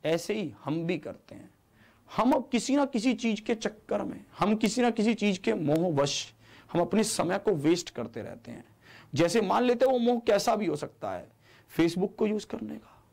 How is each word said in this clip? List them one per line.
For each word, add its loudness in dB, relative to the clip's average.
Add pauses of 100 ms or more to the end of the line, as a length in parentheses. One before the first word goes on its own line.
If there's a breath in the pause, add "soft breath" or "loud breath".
ऐसे -2
ही -6 (120)
हम -4
भी -2
करते -14
हैं, -20 (640 soft breath)
हम 4
अब 0
किसी 0
ना 4
किसी 0
चीज -2
के -2
चक्कर -6
में, -10 (140)
हम 2
किसी 0
ना 4
किसी 2
चीज 0
के 0
मोहवश 0 (380 loud breath)
हम 2
अपने 2
समय -2
को 0
वेस्ट 2
करते -8
रहते -14
हैं। -14 (500 loud breath)
जैसे 2
मान 2
लेते 4
हैं 6
वो 2
मोह 2
कैसा 2
भी -2
हो 0
सकता -8
है, -10 (420 soft breath)
Facebook 0
को 0
यूज़ -2
करने -10
का -20 (100)